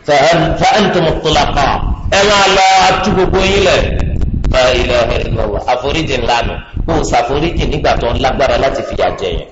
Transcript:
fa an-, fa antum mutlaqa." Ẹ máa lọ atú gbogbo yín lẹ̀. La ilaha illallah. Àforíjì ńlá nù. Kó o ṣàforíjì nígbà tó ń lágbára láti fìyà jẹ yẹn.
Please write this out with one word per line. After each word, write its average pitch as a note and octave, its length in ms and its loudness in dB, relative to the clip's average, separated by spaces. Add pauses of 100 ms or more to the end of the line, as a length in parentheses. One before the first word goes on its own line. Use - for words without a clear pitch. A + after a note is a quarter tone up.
fa D3 140 0 (100)
an-, E3 320 2
fa - 140 2
antum F#3 340 2
mutlaqa." D3+ 640 0 (400)
Ẹ F#3+ 160 0
máa G3+ 260 2
lọ F#3+ 160 2 (200)
atú F#3+ 260 0
gbogbo F#3 280 0
yín G3 260 2
lẹ̀. D#3+ 180 2 (640)
La C3 220 2
ilaha A#2+ 460 0
illallah. A2 480 -4
Àforíjì C3+ 540 -2
ńlá A#2 240 0
nù. F2+ 120 -4 (280)
Kó E3 100 -2
o D3+ 100 0
ṣàforíjì D3 640 0
nígbà C#3 300 0
tó B2 120 -2
ń A#2+ 120 -2
lágbára B2+ 380 0
láti C3 240 -2
fìyà - 280 -2
jẹ F#2 180 -6
yẹn. D#2+ 240 -6